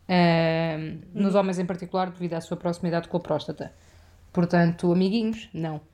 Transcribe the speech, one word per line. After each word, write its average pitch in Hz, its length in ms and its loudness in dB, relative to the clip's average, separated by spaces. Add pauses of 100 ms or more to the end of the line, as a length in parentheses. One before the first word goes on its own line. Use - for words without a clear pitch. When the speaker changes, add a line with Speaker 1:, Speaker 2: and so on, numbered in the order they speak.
Speaker 1:
ehm, 165 960 2 (140)
nos 196 200 2
Speaker 2:
Uhum. 202 60 6
Speaker 1:
homens 190 180 0
em 185 80 -2
particular, 185 440 -4
devido 175 240 -6
à 165 80 -4
sua - 160 -8
proximidade 170 500 -2
com - 80 -4
a 170 40 0
próstata. 147 520 -6 (600)
Portanto, 170 600 2
amiguinhos, 220 640 0
não, 160 260 -6 (140)